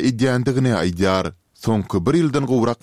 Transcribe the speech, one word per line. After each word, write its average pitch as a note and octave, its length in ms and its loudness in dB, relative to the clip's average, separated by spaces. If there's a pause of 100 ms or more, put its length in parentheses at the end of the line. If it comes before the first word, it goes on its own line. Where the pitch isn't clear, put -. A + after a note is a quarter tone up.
edýändigini B2+ 720 0 (100)
aýdýar. F2+ 500 0 (320)
Soňky G#2 420 -2
bir C#3 140 2
ýyldan D3 320 0
gowrak A#2+ 300 0